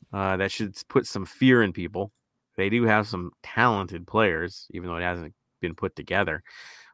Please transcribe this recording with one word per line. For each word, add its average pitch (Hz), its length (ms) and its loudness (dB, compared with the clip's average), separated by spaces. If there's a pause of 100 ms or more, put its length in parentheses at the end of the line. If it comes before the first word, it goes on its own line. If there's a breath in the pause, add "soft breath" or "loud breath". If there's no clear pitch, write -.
(140)
uh, 95 240 -2
that 98 140 0
should 107 180 -4
s-, - 140 -14
put - 220 2
some 98 200 -6
fear 127 360 6
in 95 120 2
people. 98 380 -6 (440)
They 98 140 0
do 120 140 2
have 107 240 4
some 90 240 -6 (120)
talented 98 640 0
players, 90 640 0
even 90 180 -10
though 85 80 -6
it 87 60 -4
hasn't 87 300 -4 (260)
been 85 160 -4
put - 200 -4
together, 90 480 -2 (500 loud breath)